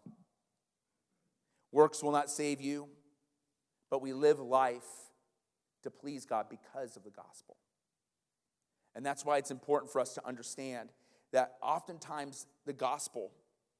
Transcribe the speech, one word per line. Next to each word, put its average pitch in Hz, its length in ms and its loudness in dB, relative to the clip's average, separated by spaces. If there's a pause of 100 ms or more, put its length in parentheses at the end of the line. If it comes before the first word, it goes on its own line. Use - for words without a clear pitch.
(1700)
Works 151 320 6
will 147 80 0
not 147 200 2
save 147 300 -2
you, 143 280 -4 (1040)
but 135 120 0
we 135 100 -4
live 143 280 6
life 127 480 2 (960)
to 131 60 -8
please 139 360 -10
God 110 240 0
because 127 460 -12
of 98 80 -20
the 104 60 -18
gospel. - 460 -20 (1400)
And 117 100 -8
that's 139 220 -4
why 147 100 4
it's 139 140 0
important 139 420 0
for 135 80 2
us 120 140 -2
to - 120 -10
understand 123 640 -10 (420)
that 127 320 4
oftentimes 151 840 -4 (180)
the 143 80 -4
gospel, 131 580 -4 (500)